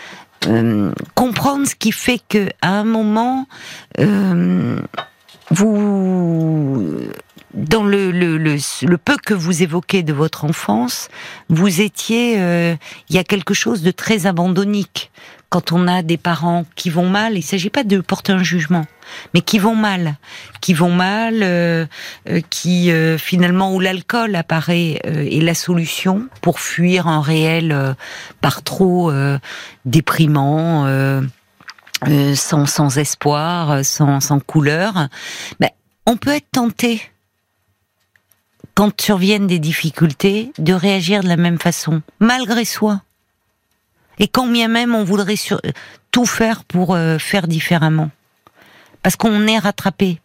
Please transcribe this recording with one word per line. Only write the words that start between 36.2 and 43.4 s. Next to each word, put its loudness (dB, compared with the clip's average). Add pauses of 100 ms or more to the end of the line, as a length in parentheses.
être -8
tenté. 0 (1800)
Quand 2
surviennent 2
des 2
difficultés, 0
de 0
réagir 0
de 0
la 2
même 2
façon, -2 (160)
malgré 2
soi. -2 (1160)